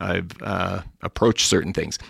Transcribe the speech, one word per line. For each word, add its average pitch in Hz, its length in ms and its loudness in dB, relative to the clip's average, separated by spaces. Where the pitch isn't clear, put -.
I've, 92 300 -2
uh, 92 380 -2
approached - 460 2
certain 87 240 2
things. 78 260 -4